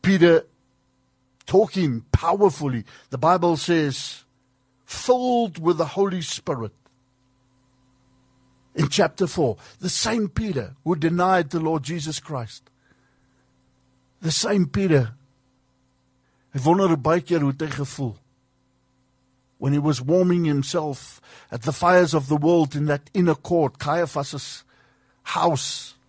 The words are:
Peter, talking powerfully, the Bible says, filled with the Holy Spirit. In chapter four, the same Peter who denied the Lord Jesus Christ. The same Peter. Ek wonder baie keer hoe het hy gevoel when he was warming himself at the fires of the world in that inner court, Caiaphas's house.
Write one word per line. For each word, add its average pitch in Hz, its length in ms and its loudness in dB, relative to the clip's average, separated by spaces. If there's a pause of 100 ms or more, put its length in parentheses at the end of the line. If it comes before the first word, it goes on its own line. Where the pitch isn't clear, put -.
Peter, 170 420 6 (1000)
talking 175 640 0
powerfully, 156 760 0 (240)
the 131 80 -8
Bible 170 400 2
says, 151 640 -2 (640)
filled 247 720 0
with 165 200 0
the 160 100 0 (100)
Holy 190 240 0
Spirit. 123 520 -8 (2000)
In 151 140 2
chapter 185 360 0
four, 139 320 -2 (220)
the 185 100 -6
same 220 400 -2
Peter 147 540 -6
who 170 120 0
denied 175 540 0
the 170 100 -4
Lord 160 220 0
Jesus 151 380 -6
Christ. - 500 -10 (1500)
The 165 100 -2
same 185 360 0
Peter. 143 480 0 (1400)
Ek 131 100 -6
wonder 175 320 4
baie 156 260 0
keer 170 200 0
hoe 139 100 0
het 139 100 -8
hy 156 120 -4
gevoel 135 420 -8 (1400)
when 139 140 0
he 147 60 2
was 143 200 0
warming 175 460 2
himself 147 760 -4 (320)
at 117 120 -12
the 139 100 -2
fires 175 400 4
of 147 140 0
the 151 100 0
world 151 380 2
in 147 100 -2
that 143 300 -2
inner 175 180 2
court, 160 460 -2
Caiaphas's 147 840 -4 (600)
house. - 720 -2 (140)